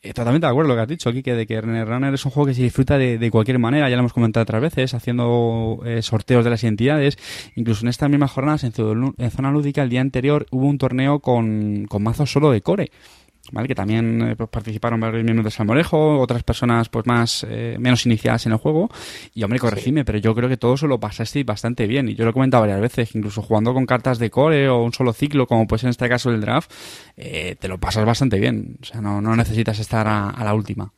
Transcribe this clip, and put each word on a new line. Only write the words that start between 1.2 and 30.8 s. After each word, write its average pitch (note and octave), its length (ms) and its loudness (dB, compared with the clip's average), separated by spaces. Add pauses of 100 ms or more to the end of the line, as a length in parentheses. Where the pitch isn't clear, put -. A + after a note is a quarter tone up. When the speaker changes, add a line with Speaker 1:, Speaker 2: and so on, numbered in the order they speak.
Speaker 1:
de A2+ 120 -2
que A2 140 -4
Runner A2+ 260 -4
Runner C3 280 -2
es C3+ 100 -4
un C3+ 80 -2
juego D3 160 0
que C3+ 60 0
se B2 80 0
disfruta C3 360 2
de, B2 200 2
de A#2 140 0
cualquier A#2 280 2
manera, C3+ 300 2
ya B2 80 2
lo B2 40 2
hemos B2 120 0
comentado A#2 300 2
otras A2 180 0
veces, C3 320 -2
haciendo, A#2 920 0
eh, A#2 160 -2
sorteos A#2 440 2
de A#2+ 60 2
las A#2 120 0
entidades. C#3 540 2 (380)
Incluso A2 260 -2
en A#2+ 80 0
estas C#3 200 0
mismas C#3+ 220 2
jornadas, D3 320 -2
en A#2+ 80 -2
Zona G#2+ 220 -2
Lú-, B2+ 240 -2
en B2 140 -2
Zona C3+ 200 -2
Lúdica, C#3+ 320 0
el B2+ 60 0
día B2 120 0
anterior C3+ 500 0
hubo C3 160 2
un C#3+ 100 2
torneo C3+ 420 0
con, G#2+ 680 0
con G#2 140 -2
mazos A#2 280 0
solo C#3+ 200 4
de G#2+ 100 2
core, F3+ 300 -2 (600)
¿vale? A#2 160 -6
Que C3+ 80 -4
también, A2+ 460 0
eh, A#2 140 -2
pues, A2+ 140 -8
participaron A2 500 -4
varios A2+ 240 -2
miembros A2+ 220 2
de G#2+ 60 -2
Salmorejo, D3+ 680 2
otras A#2+ 240 0
personas, A#2 460 0
pues, A2+ 180 -4
más, A#2+ 420 0
eh, A2+ 300 -6
menos B2 260 2
iniciadas A#2 400 2
en A2+ 60 0
el A2+ 80 2
juego. D#3+ 300 0 (440)
Y, A2+ 100 -6
hombre, A2+ 140 -2
Speaker 2:
Sí. A#2+ 40 -2
Speaker 1:
corregidme, A#2+ 440 0
pero G#2+ 140 0
yo A2 160 2
creo B2 120 0
que B2+ 100 0
todos C3 260 2
os D#3 40 0
lo B2+ 120 2
pasasteis A#2 440 -4
bastante A#2 440 -2
bien. B2+ 200 0
Y G#2 80 -4
yo A2+ 80 -2
lo A2+ 60 4
he G#2+ 40 0
comentado C3 280 4
varias G2+ 180 2
veces, A#2 300 0
que - 80 -6
incluso G#2 240 -4
jugando A2 320 2
con B2+ 140 0
cartas B2+ 320 0
de A2+ 100 0
core C#3 400 2
o A#2+ 140 2
un A#2+ 100 0
solo B2 180 2
ciclo, C#3+ 360 0
como A2+ 200 4
puede A2 120 0
ser B2+ 80 -2
en B2 40 2
este A#2+ 160 -2
caso B2 220 0
el A2+ 100 0
draft, A2 320 -2 (460)
eh, E2 420 -8
te G2 80 -10
lo F#2 120 -8
pasas A2 260 -2
bastante A2+ 340 2
bien. A#2 400 -2
O - 60 -20
sea, A2+ 160 -12
no, G2+ 200 -4
no A2+ 140 0
necesitas A2+ 440 0
estar G#2+ 280 -2
a, G#2 220 0
a A#2 160 -8
la G#2 80 0
última. G2+ 440 -4